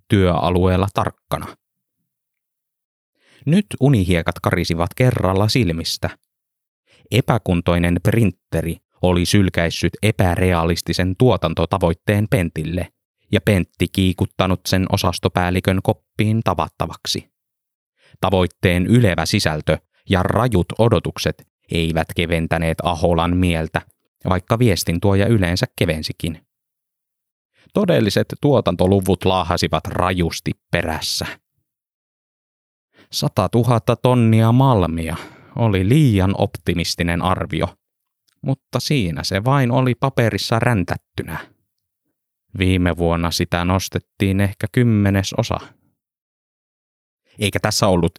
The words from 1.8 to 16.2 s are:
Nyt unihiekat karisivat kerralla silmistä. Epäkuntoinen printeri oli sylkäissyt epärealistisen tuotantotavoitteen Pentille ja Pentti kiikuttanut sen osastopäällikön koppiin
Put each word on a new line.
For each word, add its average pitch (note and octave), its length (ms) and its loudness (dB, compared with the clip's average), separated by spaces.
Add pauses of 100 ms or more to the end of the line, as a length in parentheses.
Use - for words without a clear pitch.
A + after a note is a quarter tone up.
Nyt F3 200 2 (140)
unihiekat F#2 600 2
karisivat E2+ 540 -2
kerralla G#2+ 540 0
silmistä. F2 640 -2 (1000)
Epäkuntoinen F2 920 0
printeri E2 760 -2 (240)
oli F2+ 240 2
sylkäissyt F2+ 680 0 (100)
epärealistisen F2+ 1120 0
tuotantotavoitteen F2+ 1120 0
Pentille E2+ 640 -4 (380)
ja G#2+ 100 0
Pentti F2+ 460 0
kiikuttanut F#2 800 -2
sen F#2+ 260 0
osastopäällikön F#2 920 -2
koppiin A2 600 -2